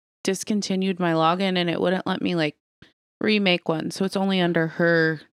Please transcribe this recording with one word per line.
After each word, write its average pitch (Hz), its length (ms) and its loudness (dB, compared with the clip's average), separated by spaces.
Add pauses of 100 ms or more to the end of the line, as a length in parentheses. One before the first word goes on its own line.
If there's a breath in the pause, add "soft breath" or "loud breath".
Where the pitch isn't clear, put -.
(240)
discontinued 190 760 -2
my 170 140 0
login, 180 440 2
and 175 120 0
it - 120 -2
wouldn't 185 260 0
let 190 140 -4
me, 180 140 -2
like, 156 200 -2 (640 soft breath)
remake 196 500 2
one. 160 220 -2
So 196 140 -4
it's - 120 -4
only 190 240 0
under 170 260 2
her 160 540 2 (160)